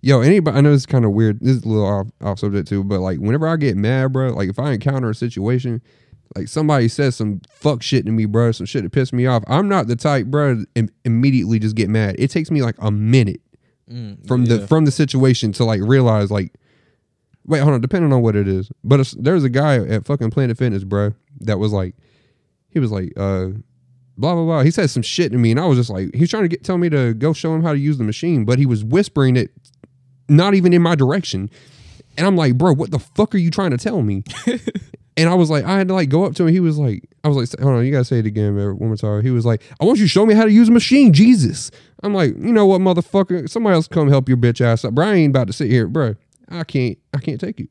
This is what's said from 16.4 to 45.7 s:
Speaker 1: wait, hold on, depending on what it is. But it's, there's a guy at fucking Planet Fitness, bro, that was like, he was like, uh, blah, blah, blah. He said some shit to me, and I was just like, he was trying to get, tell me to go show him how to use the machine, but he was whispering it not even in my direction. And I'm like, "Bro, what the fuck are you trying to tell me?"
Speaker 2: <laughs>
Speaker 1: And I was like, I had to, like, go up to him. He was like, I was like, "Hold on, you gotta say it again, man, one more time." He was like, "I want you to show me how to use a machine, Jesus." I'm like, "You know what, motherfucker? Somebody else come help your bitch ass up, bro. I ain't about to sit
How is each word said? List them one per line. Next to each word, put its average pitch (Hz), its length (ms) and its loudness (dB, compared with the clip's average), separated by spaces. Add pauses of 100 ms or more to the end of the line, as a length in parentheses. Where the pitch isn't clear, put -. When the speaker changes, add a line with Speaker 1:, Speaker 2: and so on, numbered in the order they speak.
Speaker 1:
wait, 151 140 0
hold 143 140 2
on, 120 60 0
depending 151 320 0
on 127 100 2
what 110 140 0
it 101 100 0
is. 95 240 -4 (140)
But 139 160 2
it's, 131 120 -2
there's 160 320 0
a 131 40 0
guy 135 300 0
at 101 260 -2
fucking 123 260 -4
Planet 117 280 -2
Fitness, 101 260 -2
bro, 101 300 -2 (260)
that 104 180 -4
was 104 140 -2
like, 92 240 -4 (720)
he - 100 -4
was 120 140 -2
like, 95 240 -8
uh, 95 300 -2 (720)
blah, 160 160 -2
blah, 165 100 -2
blah. 160 180 0
He 151 80 4
said 165 200 0
some 120 120 -4
shit 143 300 -2
to 123 60 0
me, 117 120 4
and 117 80 2
I 175 80 -2
was 143 120 4
just 117 120 -2
like, 95 240 -8
he 123 60 -2
was 170 100 2
trying 220 140 -2
to 175 40 0
get, 165 140 -4
tell 180 160 -2
me 175 120 0
to 127 240 0
go 135 180 -2
show 160 220 -4
him 160 100 -2
how 160 80 0
to 143 60 0
use 143 200 0
the 117 60 -2
machine, 127 400 -2
but 120 160 2
he 143 60 4
was 110 180 0
whispering 135 520 2
it 120 140 -2 (800)
not 175 220 6
even 180 220 4
in 175 80 4
my 170 120 2
direction. 127 540 -2 (720)
And 165 80 0
I'm 196 100 2
like, 135 220 2
"Bro, 165 160 4
what 131 160 -4
the 143 80 -4
fuck - 360 -2
are 202 40 2
you 170 120 0
trying 185 200 -2
to 123 80 -2
tell 202 240 -4
me?" 101 220 -2 (220)
Speaker 2:
<laughs> 240 120 -2 (580)
Speaker 1:
And 160 120 2
I 180 60 2
was 170 160 2
like, 147 140 0
I 190 140 0
had 190 100 0
to, 190 60 0
like, 165 160 0
go 160 140 2
up 147 120 -4
to 175 100 0
him. 160 60 4
He 185 80 2
was 160 180 0
like, 123 300 -4 (160)
I 151 40 2
was 143 80 2
like, 117 240 -4
"Hold 135 180 2
on, 117 60 2
you 131 60 0
gotta 131 140 0
say 120 160 0
it 107 60 -2
again, 104 280 -2
man, 101 240 -2
one 110 120 -4
more 107 60 -2
time." 104 260 -2
He 127 80 0
was 117 160 0
like, 113 160 0 (180)
"I 151 40 0
want 233 140 4
you 208 60 4
to 170 40 2
show 196 180 4
me 220 80 4
how 220 100 6
to 220 80 4
use 220 160 8
a 233 40 6
machine, 240 420 6
Jesus." 170 560 4 (340)
I'm 202 100 -2
like, 165 220 0
"You 233 160 -4
know 208 140 4
what, 190 160 4
motherfucker? 180 680 -2
Somebody 220 240 0
else 160 140 0
come 151 220 0
help 135 180 2
your 127 100 2
bitch 120 220 0
ass 117 240 0
up, 113 100 -6
bro. 156 120 2
I 214 80 0
ain't 156 160 4
about 131 180 0
to - 40 -8
sit 127 180 -4